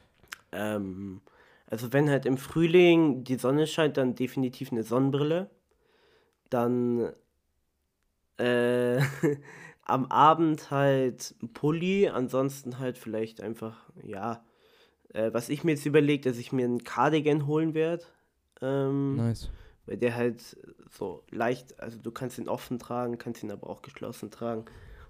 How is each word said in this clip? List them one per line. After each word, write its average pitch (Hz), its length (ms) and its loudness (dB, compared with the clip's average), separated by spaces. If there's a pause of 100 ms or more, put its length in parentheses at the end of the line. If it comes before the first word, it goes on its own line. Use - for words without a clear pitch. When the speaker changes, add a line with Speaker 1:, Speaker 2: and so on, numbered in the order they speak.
(520)
Speaker 1:
Ähm, 98 720 -6 (460)
also 113 240 -6
wenn 147 180 6
halt 135 160 2
im 131 100 2
Frühling 165 880 4
die 131 120 -2
Sonne 139 300 2
scheint, 151 300 2
dann 131 180 2
definitiv 127 560 -4
eine 113 140 -2
Sonnenbrille. 139 680 0 (1000)
Dann, 120 600 2 (1300)
äh, 123 640 2
<laughs> - 840 -4
am 127 240 0
Abend 156 640 4
halt 135 720 0
ein 120 100 -12
Pulli, 175 560 0
ansonsten 127 720 -4
halt 127 200 -6
vielleicht 110 420 -6
einfach, 113 500 -10 (140)
ja, 104 400 -8 (680)
äh, 110 200 0
was 117 160 -4
ich 143 160 -4
mir 165 80 2
jetzt 143 140 -2
überlegt, 147 400 4
dass 123 120 -2
ich 120 140 -10
mir 127 140 0
einen 120 180 -2
Cardigan 147 640 2
holen 156 260 0
werd, 165 380 -2 (480)
ähm, 139 560 0
Speaker 2:
Nice. 117 340 -2 (360)
Speaker 1:
weil 104 100 -8
der 117 180 0
halt 120 420 -4 (340)
so 92 400 -10
leicht, 120 500 -4
also 113 180 -12
du 113 140 -10
kannst 123 260 -8
ihn 110 100 -8
offen 123 300 -6
tragen, 120 400 -6
kannst - 240 -10
ihn 107 80 -8
aber 101 180 -12
auch - 140 -12
geschlossen - 480 -12
tragen 113 340 -8 (460)